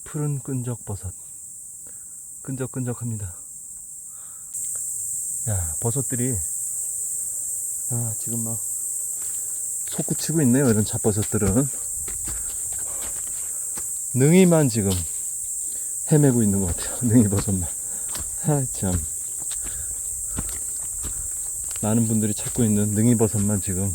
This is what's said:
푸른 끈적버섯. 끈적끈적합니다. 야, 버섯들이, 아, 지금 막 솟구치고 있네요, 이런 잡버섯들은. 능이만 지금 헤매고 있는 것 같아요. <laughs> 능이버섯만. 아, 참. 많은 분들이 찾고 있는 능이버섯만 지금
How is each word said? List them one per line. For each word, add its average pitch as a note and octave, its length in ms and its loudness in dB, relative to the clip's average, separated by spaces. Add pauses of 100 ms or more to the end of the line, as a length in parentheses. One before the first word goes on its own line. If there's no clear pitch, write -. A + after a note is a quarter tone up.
푸른 D3 360 -2
끈적버섯. A#2+ 720 -4 (1300)
끈적끈적합니다. A#2+ 920 -4 (2250)
야, F2 320 -2
버섯들이, B2 540 -2 (1600)
아, A#2 280 -2
지금 A#2 260 -4
막 A2+ 140 -4 (1300)
솟구치고 D#3+ 520 0
있네요, C3 280 6
이런 G#2+ 140 4
잡버섯들은. G#2+ 840 2 (2500)
능이만 D#3+ 540 8
지금 G#2+ 220 4 (1200)
헤매고 C#3 320 8
있는 G2 180 6
것 F2 160 0
같아요. - 240 -4
<laughs> B2 80 2
능이버섯만. G2 600 6 (760)
아, C#3+ 280 4
참. F#2+ 200 2 (3000)
많은 A2 260 4
분들이 G#2+ 260 2
찾고 - 300 0
있는 G#2 260 4
능이버섯만 G#2+ 680 4
지금 F#2+ 340 0